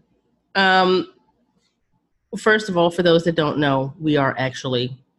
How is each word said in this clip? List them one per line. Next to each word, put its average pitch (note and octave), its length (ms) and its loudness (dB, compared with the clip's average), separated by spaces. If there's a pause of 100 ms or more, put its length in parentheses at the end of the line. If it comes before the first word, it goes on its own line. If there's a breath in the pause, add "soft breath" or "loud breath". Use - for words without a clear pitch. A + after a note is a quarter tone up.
(540)
um, F#3 580 2 (1200)
first G#3+ 320 0
of F3+ 80 -6
all, E3+ 140 2
for F3+ 120 -2
those E3+ 220 2
that E3 120 -2
don't D3+ 200 -2
know, C#3 420 0
we D3+ 200 0
are C3+ 180 2
actually B2+ 680 -4 (160)